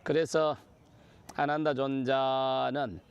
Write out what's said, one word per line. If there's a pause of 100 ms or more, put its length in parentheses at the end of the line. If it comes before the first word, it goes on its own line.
그래서 (760)
아난다
존자는 (120)